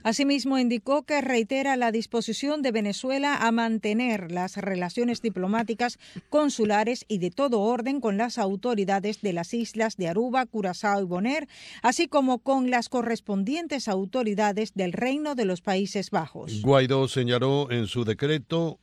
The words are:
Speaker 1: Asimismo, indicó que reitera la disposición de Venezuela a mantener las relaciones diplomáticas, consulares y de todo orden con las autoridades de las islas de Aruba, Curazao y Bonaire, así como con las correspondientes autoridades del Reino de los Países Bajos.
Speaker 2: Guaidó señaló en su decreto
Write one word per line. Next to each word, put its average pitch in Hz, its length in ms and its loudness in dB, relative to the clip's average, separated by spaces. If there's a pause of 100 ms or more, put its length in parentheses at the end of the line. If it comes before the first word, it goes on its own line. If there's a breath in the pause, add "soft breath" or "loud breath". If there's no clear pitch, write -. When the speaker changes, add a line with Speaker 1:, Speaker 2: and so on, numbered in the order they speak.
Speaker 1:
Asimismo, 269 540 0
indicó 254 440 0
que 294 180 -2
reitera 262 560 0
la 240 160 2
disposición 233 680 -2
de 262 100 0
Venezuela 262 640 -2
a 226 160 2
mantener 220 800 0
las 180 240 -4
relaciones 196 640 -2
diplomáticas, 220 760 -2 (320 loud breath)
consulares 233 800 2
y 214 100 0
de 175 120 0
todo 240 300 2
orden 247 400 0
con 202 160 2
las 233 220 -2
autoridades 196 840 0
de 190 140 -2
las 170 180 -4
islas 226 460 -2
de 175 100 -2
Aruba, 233 380 0
Curazao 202 560 0
y - 20 -2
Bonaire, 226 440 -2 (340 loud breath)
así 254 260 4
como 262 300 2
con 262 320 2
las 240 180 0
correspondientes 233 960 -2
autoridades 208 880 0
del 180 200 -2
Reino 285 400 -2
de 240 100 0
los 180 160 0
Países 196 500 -2
Bajos. 120 520 -4
Speaker 2:
Guaidó 135 460 6
señaló 131 600 2
en 120 160 0
su 120 200 -2
decreto 147 760 -2